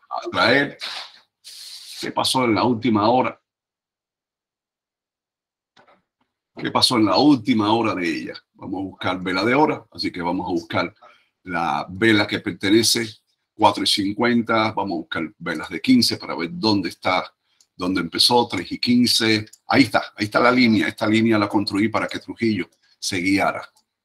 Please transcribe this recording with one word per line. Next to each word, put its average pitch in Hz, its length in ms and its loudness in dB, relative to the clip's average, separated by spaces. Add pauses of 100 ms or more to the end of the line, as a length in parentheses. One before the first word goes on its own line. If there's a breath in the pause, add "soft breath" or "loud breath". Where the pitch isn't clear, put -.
a - 200 -10
traer 113 480 2 (1200 loud breath)
qué - 120 -8
pasó 127 340 -2
en 113 100 2
la 98 80 0
última 110 460 0
hora. 123 320 0 (3250)
¿Qué - 140 -6
pasó 120 260 2
en 110 80 4
la 95 120 2
última 117 540 4
hora 110 220 2
de 90 160 -2
ella? - 240 -6 (200)
Vamos 95 260 -10
a 98 40 -6
buscar 92 380 -6
vela 92 240 -2
de 120 80 2
hora, 151 380 0
así 87 200 -6
que 87 120 -8
vamos 90 240 -4
a 90 40 -6
buscar 87 420 -4 (500 soft breath)
la 82 440 -4
vela 104 380 2
que 101 140 -4
pertenece, 107 680 0 (460)
cuatro 101 300 2
y 92 40 -4
cincuenta, 110 840 0
vamos 98 240 -4
a 80 60 -6
buscar 80 360 -8
velas 82 320 -8
de 82 100 -8
quince 120 380 2
para 82 180 -10
ver 85 160 -4
dónde 92 380 0
está, 92 420 -4 (440)
dónde 92 260 -2
empezó, 113 460 2
tres 90 240 -8
y - 80 -8
quince. 110 640 2 (220)
Ahí 127 160 4
está, - 340 -2
ahí 104 80 -2
está 107 140 0
la 123 120 4
línea, 113 360 4
esta - 200 -4
línea 110 300 4
la 101 100 0
construí 101 420 -2
para 95 180 -2
que 92 100 -8
Trujillo 95 540 -4 (280)
se - 180 -4
guiara. 90 540 -2 (340)